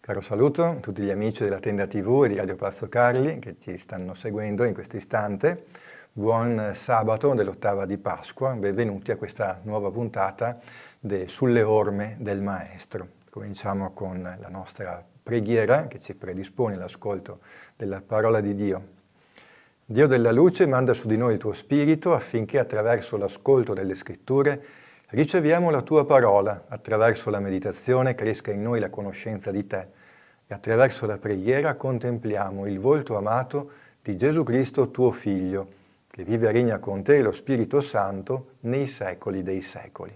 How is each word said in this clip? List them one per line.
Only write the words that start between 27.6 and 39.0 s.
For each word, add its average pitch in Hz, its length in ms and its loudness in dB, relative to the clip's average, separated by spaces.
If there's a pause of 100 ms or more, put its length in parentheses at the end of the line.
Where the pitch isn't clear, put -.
cresca 110 360 -4
in 101 120 -4
noi 117 180 0
la 95 100 -2
conoscenza 101 600 -8
di 98 160 -2
te 95 300 -8 (540)
e 101 40 -10
attraverso 117 500 2
la 104 140 -4
preghiera 120 560 0
contempliamo 113 920 -4
il 98 120 -4
volto 131 380 2
amato 127 540 -4 (320)
di 101 140 -6
Gesù 147 280 2
Cristo 131 460 0
tuo 123 200 4
Figlio, 95 580 -4 (420)
che 92 140 -14
vive 113 240 2
e 107 40 4
regna 113 260 2
con 98 240 -6
te 143 140 6
e 135 60 6
lo 104 100 2
Spirito 135 500 0
Santo 101 760 -4
nei 135 260 -2
secoli 95 560 -6